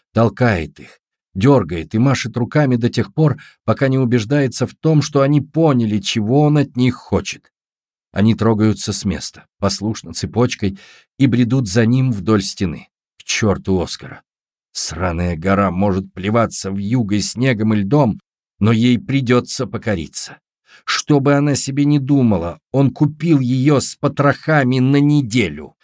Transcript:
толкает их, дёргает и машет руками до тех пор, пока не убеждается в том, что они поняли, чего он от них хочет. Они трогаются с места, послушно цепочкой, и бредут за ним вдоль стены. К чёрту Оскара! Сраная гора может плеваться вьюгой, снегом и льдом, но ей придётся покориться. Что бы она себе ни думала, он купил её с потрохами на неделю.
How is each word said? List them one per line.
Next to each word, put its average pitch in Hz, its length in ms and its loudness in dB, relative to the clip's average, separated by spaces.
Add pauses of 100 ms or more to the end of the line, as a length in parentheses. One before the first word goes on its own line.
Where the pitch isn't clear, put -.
(120)
толкает 110 680 0
их, - 200 -20 (380)
дёргает 95 560 2
и 110 40 0
машет 123 380 0
руками 127 400 0
до 117 140 0
тех - 240 -4
пор, 156 240 2 (260)
пока 123 240 0
не 131 100 0
убеждается 127 680 0
в - 80 -10
том, 156 280 2
что 139 200 0
они 143 180 2
поняли, 127 580 0
чего 113 440 0
он 151 160 4
от - 180 -2
них 123 200 0
хочет. - 560 -6 (600)
Они 107 220 2
трогаются 107 580 0
с - 120 -8
места, - 420 -6 (120)
послушно 98 540 -6
цепочкой, 104 640 -4 (400)
и 135 80 4
бредут 123 420 2
за 110 180 2
ним 131 240 2
вдоль 101 320 0
стены. - 460 -6 (300)
К - 60 -20
чёрту 95 560 -2
Оскара! - 420 -10 (500)
Сраная 87 640 -4
гора 95 340 0
может 95 420 -2
плеваться 101 580 -2
вьюгой, 101 500 -2
снегом 110 540 -2
и 107 40 0
льдом, 104 420 0 (380)
но 107 140 2
ей 117 260 2
придётся 123 680 -2
покориться. 98 720 -8 (460)
Что - 360 0
бы 143 140 2
она 143 200 2
себе 135 300 -2
ни 147 140 4
думала, 117 640 0 (120)
он 135 180 2
купил 151 500 0
её 131 400 2
с - 160 -6
потрохами 143 800 0
на 135 220 4
неделю. 113 840 0